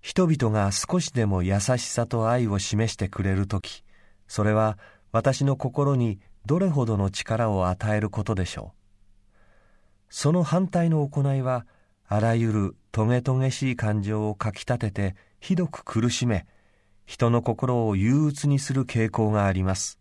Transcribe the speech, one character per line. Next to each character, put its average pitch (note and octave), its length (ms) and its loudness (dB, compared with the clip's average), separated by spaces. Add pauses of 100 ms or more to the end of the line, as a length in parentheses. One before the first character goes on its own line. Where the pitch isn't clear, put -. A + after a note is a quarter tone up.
人 - 300 0
々 A#2+ 260 2
が G2 160 2
少 - 280 -2
し - 100 -4
で A#2 160 0
も F#2+ 160 0
優 G2 180 2
し B2 200 0
さ - 260 -4
と A2+ 240 0
愛 A#2+ 160 2
を G2+ 120 0
示 G#2+ 340 0
し - 40 -10
て F#2 120 -2
く - 140 -6
れ F#2+ 120 2
る G2 120 0
と G2 140 -4
き、 - 240 -16 (440)
そ - 160 -2
れ G#2+ 80 2
は G#2+ 260 2 (340)
私 C3 320 0
の C#3 120 2
心 C#3 400 0
に A2+ 240 0 (260)
ど D3 120 0
れ F#3+ 100 2
ほ C#3+ 180 0
ど A2 100 0
の G2 140 2
力 A2+ 400 -2
を F#2 180 2
与 G#2+ 280 0
え G#2+ 40 0
る G#2 100 -2
こ G#2+ 140 -6
と A2 100 -2
で F#2 120 -2
し - 120 -10
ょ - 160 -12
う。 - 20 -20 (1300)
そ - 240 0
の F3 100 4
反 F3 260 0
対 E3+ 200 2
の D#3 180 2
行 C#3+ 160 -2 (120)
い C3+ 80 -2
は、 B2+ 240 -2 (420)
あ G#2 100 0
ら A2+ 160 2
ゆ A#2 180 2
る G2+ 240 0 (140)
ト A2 160 0
ゲ B2 160 2
ト C3 160 0
ゲ C3 120 0
し C3 220 -2
い A#2+ 40 -4
感 G#2+ 260 0
情 G#2+ 260 -2
を G#2+ 60 -4
か G#2 180 -4
き - 120 -12
た B2 140 -2
て A2 120 -2
て、 G2 240 -4 (240)
ひ - 180 -2
ど F3 120 0
く - 160 -12
苦 A2+ 260 0
し A#2+ 160 -2
め、 G#2 200 0 (600)
人 - 240 0
の A#2 120 2
心 A#2+ 440 0
を G#2 100 2
憂 B2+ 300 4
鬱 C#3+ 220 -2
に C#3 100 4
す C#3 140 -4
る C3+ 120 0
傾 A2+ 260 0
向 A2 200 0
が G#2 160 2
あ F#2+ 60 2
り F#2+ 100 0
ま F#2+ 120 0
す。 - 260 -8